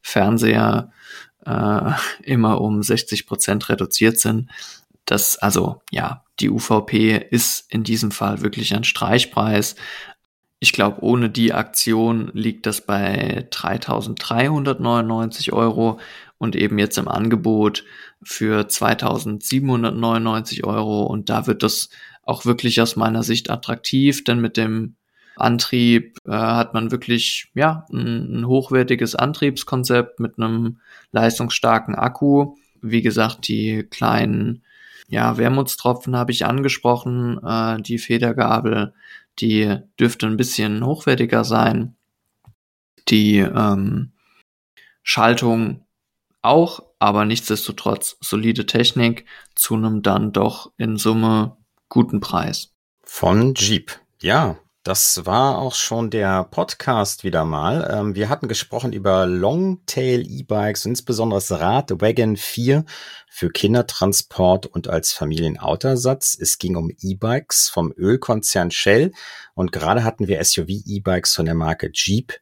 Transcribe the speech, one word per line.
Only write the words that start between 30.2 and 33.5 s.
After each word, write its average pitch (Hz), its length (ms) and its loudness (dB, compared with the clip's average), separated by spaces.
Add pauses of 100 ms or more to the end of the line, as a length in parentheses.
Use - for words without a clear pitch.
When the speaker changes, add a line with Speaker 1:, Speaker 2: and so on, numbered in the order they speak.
Speaker 1:
einem 113 420 -2 (320)
leistungsstarken 113 840 2
Akku. 143 640 2 (260)
Wie 113 200 0
gesagt, 113 460 0
die 110 360 -2